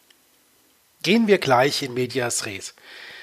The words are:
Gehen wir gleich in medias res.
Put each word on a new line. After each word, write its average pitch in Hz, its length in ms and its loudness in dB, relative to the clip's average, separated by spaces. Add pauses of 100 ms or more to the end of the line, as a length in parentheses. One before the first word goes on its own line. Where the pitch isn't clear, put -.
(1040)
Gehen 220 240 4
wir 196 100 6
gleich 143 460 2
in 127 100 -8
medias 120 520 -4
res. 101 280 -12 (500)